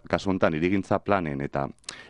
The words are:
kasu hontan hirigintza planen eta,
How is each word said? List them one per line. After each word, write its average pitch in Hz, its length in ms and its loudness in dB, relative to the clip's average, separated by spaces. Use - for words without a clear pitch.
kasu 87 240 -2
hontan 92 240 2
hirigintza 92 440 2
planen 82 420 0
eta, 69 260 -2